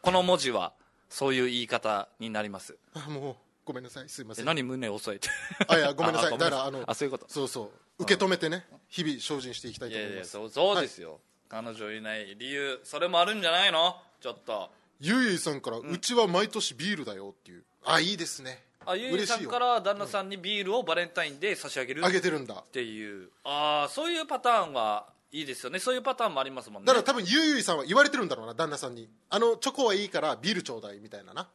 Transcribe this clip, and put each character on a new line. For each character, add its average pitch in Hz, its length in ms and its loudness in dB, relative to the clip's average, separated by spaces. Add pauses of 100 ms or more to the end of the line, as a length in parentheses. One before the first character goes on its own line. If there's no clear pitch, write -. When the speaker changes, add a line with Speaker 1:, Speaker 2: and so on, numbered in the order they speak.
Speaker 1:
こ 180 100 4
の 180 120 6
文 180 140 6
字 135 140 0
は 92 220 0 (360)
そ - 200 -2
う 135 60 4
い 127 60 4
う 127 40 4
言 123 180 0
い 113 40 -6
方 107 400 0 (120)
に 113 100 -6
な 107 120 -2
り 107 80 -6
ま 98 100 -10
す。 - 180 -18 (160)
Speaker 2:
あ、 160 60 -12 (100)
も 143 220 -8
う、 120 40 -12 (300)
ご 151 80 -6
め 127 80 -8
ん - 20 -12
な 123 60 -18
さ 131 140 -14
い。 151 60 -20
す - 120 -12
い 120 40 -12
ま 110 80 -12
せ 110 80 -8
ん。 113 40 -6
Speaker 1:
え、 - 0 -
何 156 180 2
胸 127 260 -4
押 104 80 -4
さ 107 160 -6
え 101 60 -10
て。 - 100 -4 (380)
Speaker 2:
あ、 165 100 8
い 160 40 6
や、 143 120 2
ご 143 120 0
め 165 60 4
ん - 20 2
な 160 60 2
さ 170 100 4
い。 - 20 0
Speaker 1:
<laughs> - 20 0
あ、 117 40 0
ご - 0 -
め 165 100 4
ん - 20 2
な - 0 -
さ - 0 -
い。 - 20 2
Speaker 2:
だ 139 60 2
か 131 60 0
ら、 - 20 -2
あ 139 60 -4
の、 135 180 -6
Speaker 1:
あ、 120 40 0
そ 147 120 -2
う - 20 2
い - 20 -8
う - 20 -8
こ 131 60 -4
と。 - 100 -20
Speaker 2:
そ 143 160 -4
う 131 40 0
そ 107 240 -8 (280)
う。 180 40 -4
受 190 120 6
け 190 100 2
止 - 40 4
め 185 80 2
て 175 120 -2
ね、 175 160 -6 (220)
日 - 160 -6
々 151 120 -2
精 135 260 -6
進 127 120 -10
し - 80 -12
て 127 60 -12
い 113 60 -10
き 104 60 -14
た 120 80 -8
い - 20 -12
と 110 80 -8
思 107 80 -4
い - 20 -6
ま - 20 -8
す。 101 40 -8
Speaker 1:
い - 20 -8
や - 0 -
い 95 40 -8
や、 92 60 -10
そ 101 200 -12
う、 110 40 -12
そ 185 280 4
う 175 40 2
で 139 60 -2
す - 140 -16
よ。 82 100 -14
Speaker 2:
は - 60 -16
い。 - 20 -20 (300)
Speaker 1:
彼 113 260 -10
女 107 180 -8
い 110 80 -10
な 110 140 -6
い 101 220 -10
理 127 140 -10
由、 139 320 -4
そ - 160 -10
れ 170 80 2
も 170 120 4
あ 175 60 6
る 214 100 0
ん 214 60 -6
じ 180 60 2
ゃ 165 40 2
な 180 160 4
い 190 40 4
の？ 170 240 4 (260)
ち - 60 -10
ょ 117 40 -4
っ - 140 -12
と。 101 240 -4 (300)
Speaker 2:
ゆ 214 240 2
い - 40 2
ゆ 202 60 2
い 170 40 0
さ 156 160 -4
ん 139 80 -8
か 123 100 -6
ら、 113 60 -4
Speaker 1:
う 120 80 -12
ん。 156 60 -8
Speaker 2:
「う 175 60 -4
ち 226 180 -4
は 226 120 8
毎 185 220 4
年 214 240 -4
ビ 160 200 -4
ー 196 40 -2
ル 143 80 -8
だ 104 100 -8
よ」 98 220 -12
っ - 60 -20
て - 80 -20
い 87 60 -20
う。 85 60 -20 (200)
あ、 160 160 4
い 175 140 2
い 202 40 -6
で 165 80 -6
す - 160 -8
ね。 131 220 -14 (220)
Speaker 1:
あ、 185 100 -2
ゆ 233 140 -4
い - 40 -2
ゆ 202 100 0
い 196 40 -2
さ 233 100 2
ん 196 80 -6
か 240 140 -2
ら 247 220 4
旦 202 160 2
那 202 100 -6
さ 196 140 -2
ん 190 80 -8
に 196 80 -8
ビ 202 240 -2
ー 190 40 -6
ル 190 100 0
を 247 80 0
バ 160 120 0
レ 175 100 0
ン 170 40 -8
タ 170 140 -2
イ 151 80 -4
ン 139 80 -14
で 185 160 0
差 147 140 -8
し 139 100 -6
上 127 60 -2
げ 123 80 -6
る 156 120 0
Speaker 2:
あ 180 60 4
げ 180 100 4
て 175 80 0
る 156 100 0
ん 135 60 -8
だ。 110 100 -10
Speaker 1:
っ 90 160 -14
て 127 120 -4
い 107 400 -10
う。 90 80 -20 (120)
あ 147 460 0
ー、 - 40 -10
そ 311 140 -4
う 339 40 -2
い 339 80 -2
う 320 60 -4
パ 285 140 -4
タ 254 100 2 (140)
ー 165 80 -4
ン - 20 -6
は 107 340 0 (240)
い 151 120 -8
い - 20 -10
で 131 100 -6
す - 80 -10
よ 127 60 -6
ね。 180 100 -4
そ 254 140 0
う - 20 -2
い 254 40 -2
う - 20 -6
パ 254 140 -2
タ 240 100 0
ー 208 40 0
ン 170 40 -6
も 135 80 0
あ - 20 0
り 135 80 -6
ま 131 120 -10
す - 60 -18
も - 100 -14
ん - 40 -14
ね。 - 40 -14
Speaker 2:
だ 262 60 10
か 240 60 6
ら - 40 2
多 247 100 4
分 240 120 -2
ゆ 277 200 4
い 311 40 6
ゆ 285 100 4
い 214 40 0
さ 185 100 2
ん 160 40 2
は 139 80 -2
言 170 100 2
わ 269 80 12
れ 294 60 6
て 285 80 0
る 233 80 0
ん - 20 0
だ 139 80 -2
ろ 113 80 -6
う 110 40 -10
な、 117 60 -10
旦 156 160 0
那 147 80 -4
さ 131 120 -6
ん 123 60 -10
に。 113 140 -14 (200)
「あ 196 100 2
の、 233 180 6
チ 247 120 -2
ョ - 20 2
コ 277 140 2
は 214 80 4
い 202 120 2
い 190 40 -6
か 170 120 -2
ら 147 140 0
ビ 127 160 -2
ー 196 40 0
ル 175 80 -2
ち - 60 -8
ょ 117 100 -8
う - 20 -14
だ 104 120 -12
い」 104 60 -16
み 107 100 -20
た 107 100 -16
い 98 60 -20
な 95 80 -20
な。 175 220 -8